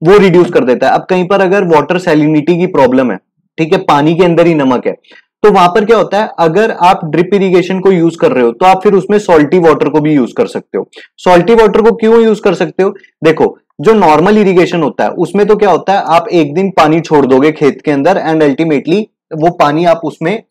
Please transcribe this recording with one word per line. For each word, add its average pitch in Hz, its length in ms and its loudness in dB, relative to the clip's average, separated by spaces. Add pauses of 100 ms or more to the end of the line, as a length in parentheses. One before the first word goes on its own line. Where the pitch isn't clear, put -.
वो 190 160 4
reduce 180 320 2
कर 131 140 0
देता 127 240 0
है। - 60 2
अब 165 160 -4
कहीं 180 160 -2
पर 196 140 0
अगर 196 240 0
water 170 340 0
salinity 156 600 0
की 180 80 0
problem 131 440 0
है, 151 60 -6 (420)
ठीक 160 140 -4
है, 185 60 2
पानी 151 360 0
के 180 100 2
अंदर 170 220 2
ही 170 80 2
नमक 131 320 -2
है, 95 60 -2 (500)
तो 214 100 4
वहां 175 160 4
पर 214 160 2
क्या 220 120 2
होता 196 260 -2
है, - 160 -6
अगर 170 320 0
आप 185 340 0
drip 165 300 -2
irrigation 185 460 0
को 196 120 2
यूज़ 165 260 0
कर 147 140 0
रहे 127 120 0
हो 117 80 0
तो 185 140 -2
आप 185 160 2
फिर 208 100 2
उसमें 202 260 0
salty 160 400 2
water 151 300 2
को 151 120 -2
भी 151 140 0
यूज़ 123 220 -2
कर 123 100 -2
सकते - 320 -10
हो। - 100 -8 (280)
Salty 180 380 2
water 220 280 2
को 226 140 2
क्यों 226 260 2
यूज़ 214 200 0
कर 196 120 0
सकते 160 280 -4
हो? 196 120 -4 (300)
देखो, 151 340 0 (220)
जो 180 120 4
normal 196 460 2
irrigation 175 440 0
होता 120 220 -4
है 104 60 -2
उसमें 196 360 -2
तो 214 100 2
क्या 208 140 -2
होता 170 220 -2
है, 196 140 -2
आप 165 220 0
एक 151 260 -2
दिन 190 160 -4
पानी 160 300 0
छोड़ 147 260 0
दोगे 135 260 2
खेत 151 320 -2
के 151 60 -2
अंदर 139 320 -2
and 160 200 -2
ultimately 156 640 -2 (280)
वो 160 180 -2
पानी 160 340 -2
आप 165 200 2
उसमें 165 460 -6